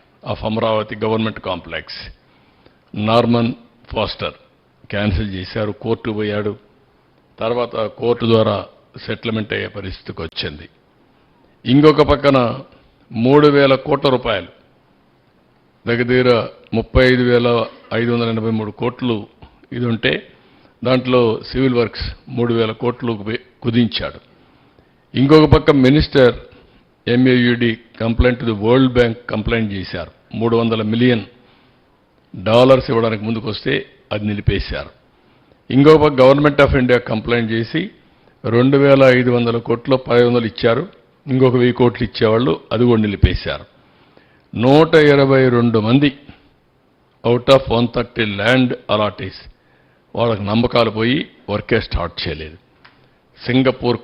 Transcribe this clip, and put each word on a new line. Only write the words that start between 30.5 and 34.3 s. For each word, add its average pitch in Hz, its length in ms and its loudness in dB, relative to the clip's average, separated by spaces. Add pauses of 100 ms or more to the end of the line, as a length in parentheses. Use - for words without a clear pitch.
వందల 113 200 -2 (120)
మిలియన్ 117 300 0 (1300)
డాలర్స్ 127 420 4
ఇవ్వడానికి 113 360 -2
ముందుకొస్తే 113 460 -6 (400)
అది 107 180 -6